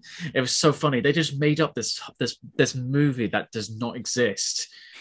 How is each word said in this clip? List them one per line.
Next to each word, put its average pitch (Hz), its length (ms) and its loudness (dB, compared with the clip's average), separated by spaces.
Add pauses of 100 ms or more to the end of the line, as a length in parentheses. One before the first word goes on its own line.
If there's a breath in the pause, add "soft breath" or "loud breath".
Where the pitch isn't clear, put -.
(340 loud breath)
It 135 80 2
was 123 120 0
so 147 200 4
funny. 143 260 0
They 139 140 4
just 143 260 0
made 151 220 2
up 147 120 2
this, - 280 -6 (180)
this, - 180 -2 (200)
this 135 180 4
movie 131 520 2
that 104 260 -2
does 110 200 -6
not 113 220 -6
exist - 720 0 (340 loud breath)